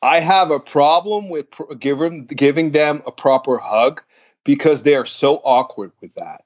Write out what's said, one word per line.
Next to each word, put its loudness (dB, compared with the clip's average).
I 2
have 2
a -2
problem 0
with -10
pr-, -16
giving, -4
giving 0
them 0
a -12
proper 0
hug 0
because 2
they 4
are -2
so 0
awkward -2
with -20
that. -16